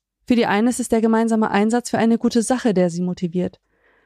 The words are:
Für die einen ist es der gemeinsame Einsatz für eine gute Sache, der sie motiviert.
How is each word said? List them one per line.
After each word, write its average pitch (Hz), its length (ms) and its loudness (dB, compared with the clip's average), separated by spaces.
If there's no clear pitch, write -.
Für 247 100 2
die 226 100 2
einen 208 220 0
ist 247 120 -2
es 240 100 -8
der 226 120 2
gemeinsame 226 480 2
Einsatz 220 400 0
für 214 80 -2
eine 226 220 2
gute 233 240 0
Sache, 233 320 0
der 180 160 2
sie 170 100 -6
motiviert. 180 580 -6